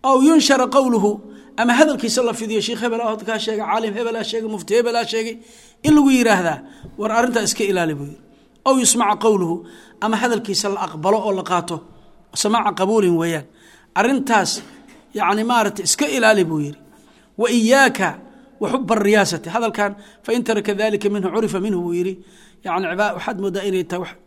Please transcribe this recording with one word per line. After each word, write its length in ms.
"Aw 180
yunshara 460
qawluhu," 420
ama 160
hadalkiisa 500
la 120
fidiyo, 260
sheikh 200
hebel 200
ah 120
oo 40
kaa 220
sheegay, 260
caalim 300
hebel 220
ah 60
sheegay, 260
mufti 260
hebel 220
ah 80
sheegay, 300
in 120
lagu 160
yiraahdaa, 480
"War 140
arrintaa 300
iska 220
ilaali," 300
buu 100
yidhi. 160
"Aw 120
yusmaca 400
qawluhu," 360
ama 160
hadalkiisa 520
la 180
aqbalo 320
oo 140
la 100
qaato, 340
samaaca 440
qabuulin 380
weeyaan. 300
"Arrintaas, 680
yacni, 300
maaragtay, 400
iska 220
ilaali," 380
buu 160
yidhi. 180
"Wa 120
iyaaka 580
wa 100
hubba 240
riyaasati," 560
hadalkan, 460
"fa 100
in 120
taraka 300
dhalika 360
minhu, 160
curifa 320
minhu," 240
buu 120
yidhi. 200
Yacni, 240
ciba-, 280
waxaad 260
mooddaa 260
inay 180
tahay 180
wax 80